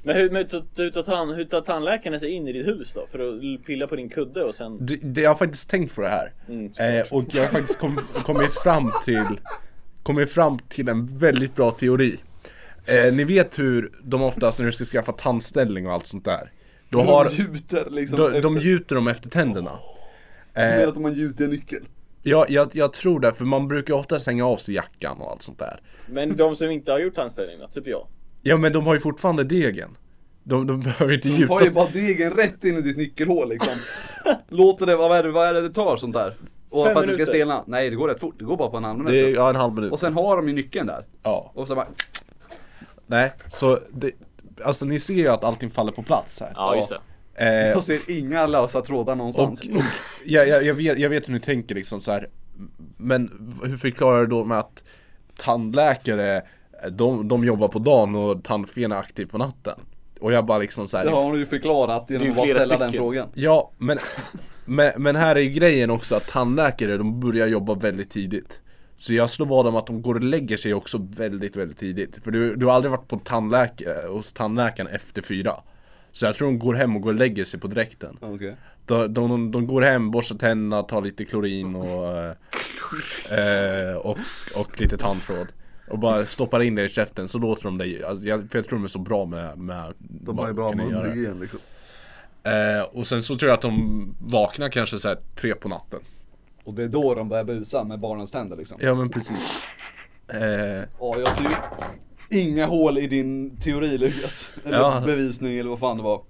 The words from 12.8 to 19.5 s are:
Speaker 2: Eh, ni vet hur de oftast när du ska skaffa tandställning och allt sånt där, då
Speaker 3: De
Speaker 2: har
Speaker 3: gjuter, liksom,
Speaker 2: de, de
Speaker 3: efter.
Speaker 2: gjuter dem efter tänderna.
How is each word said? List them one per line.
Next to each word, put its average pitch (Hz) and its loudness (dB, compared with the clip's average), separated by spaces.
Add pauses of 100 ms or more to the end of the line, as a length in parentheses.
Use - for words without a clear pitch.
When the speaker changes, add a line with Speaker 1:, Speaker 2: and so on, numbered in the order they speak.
Speaker 2:
Eh, 123 6
ni 143 2
vet 180 4
hur 123 2 (120)
de 131 0
oftast 120 2
när 120 0
du 117 2
ska 120 -6
skaffa 117 -2
tandställning 117 -2
och 90 -2
allt 87 -6
sånt 98 -12
där, - -4 (380)
då 123 2
Speaker 3:
De 127 6
Speaker 2:
har 143 8
Speaker 3:
gjuter, 160 -4
liksom, 143 -2
Speaker 2:
de, 147 4
de 156 2
Speaker 3:
efter. 151 2
Speaker 2:
gjuter 170 2
dem 120 2
efter 117 -4
tänderna. 101 -2 (840)